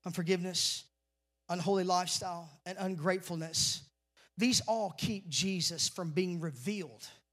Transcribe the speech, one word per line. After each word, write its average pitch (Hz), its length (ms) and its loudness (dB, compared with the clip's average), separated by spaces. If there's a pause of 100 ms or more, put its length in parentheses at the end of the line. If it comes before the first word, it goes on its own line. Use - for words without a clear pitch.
unforgiveness, 180 760 0 (640)
unholy 180 340 4
lifestyle, 180 640 0 (200)
and 185 100 -6
ungratefulness. 175 1040 0 (560)
These 240 300 4
all 214 280 0
keep 196 340 -4
Jesus 170 600 0
from 170 220 -4
being 175 280 0
revealed. 151 680 -6 (260)